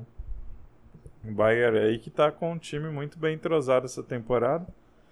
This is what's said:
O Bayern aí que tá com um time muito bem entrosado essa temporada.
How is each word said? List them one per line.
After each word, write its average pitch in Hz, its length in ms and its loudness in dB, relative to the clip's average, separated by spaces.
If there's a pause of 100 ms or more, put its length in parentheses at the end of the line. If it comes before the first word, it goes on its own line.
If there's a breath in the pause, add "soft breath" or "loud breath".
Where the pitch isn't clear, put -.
(1200)
O 107 80 -10
Bayern 110 460 4
aí 110 200 2
que - 120 -16
tá 151 220 2
com 170 200 -4
um 170 60 -6
time 151 320 -8
muito 147 280 -8
bem 156 160 0
entrosado 131 520 2
essa 123 160 -10
temporada. 123 640 0 (460)